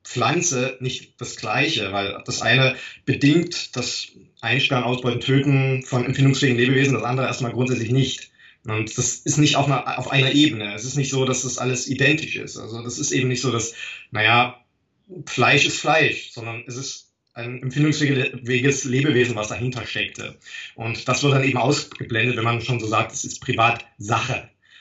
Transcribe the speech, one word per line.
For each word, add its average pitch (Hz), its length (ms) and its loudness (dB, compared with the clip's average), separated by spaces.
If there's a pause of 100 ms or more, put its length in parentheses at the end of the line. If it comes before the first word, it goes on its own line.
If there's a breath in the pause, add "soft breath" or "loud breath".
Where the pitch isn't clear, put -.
Pflanze 127 760 0
nicht - 380 -8
das - 180 -10
Gleiche, 110 580 -2
weil 98 320 -4
das - 160 -4
eine 127 340 4 (300 loud breath)
bedingt 156 680 2
das - 340 -6 (340)
Einsperren, 120 420 2
Ausbeuten, 120 360 0
Töten 135 600 2
von 123 220 -2
empfindungsfähigen 131 540 4
Lebewesen, 131 340 4
das 113 120 0
andere 127 220 0
erstmal 127 260 -4
grundsätzlich 117 380 0
nicht. 131 400 0 (360 soft breath)
Und 107 320 -4
das - 160 -2
ist 143 240 -2
nicht 147 180 4
auf 139 80 2
einer, - 340 0
auf - 120 -6
einer 135 220 2
Ebene. 113 420 2
Es 107 100 -8
ist 131 120 -6
nicht 135 140 0
so, 131 140 2
dass 131 160 0
das 123 160 -6
alles 123 320 -2
identisch 143 480 0
ist. - 220 -10
Also 117 240 -12
das 120 160 -8
ist 147 140 -2
eben 135 160 2
nicht 123 120 0
so, 139 100 0
dass, 120 220 -2 (380 loud breath)
naja, 107 500 2 (640)
Fleisch 135 400 4
ist - 140 0
Fleisch, 151 540 0
sondern 113 340 -12
es 120 100 -12
ist - 380 -12 (180)
ein 123 300 -10
empfindungsfähiges 131 1200 2
Lebewesen, 123 520 2
was 107 120 -4
dahinter 120 380 -6
steckte. - 500 -6 (380 loud breath)
Und 113 340 -6
das 127 140 0
wird 143 100 4
dann 135 120 4
eben 135 120 0
ausgeblendet, 120 800 0
wenn 113 80 -2
man 117 160 0
schon 120 180 -2
so 110 80 -4
sagt, 110 260 0
es - 120 -8
ist - 160 -10
Privatsache. 113 1120 -2 (300 soft breath)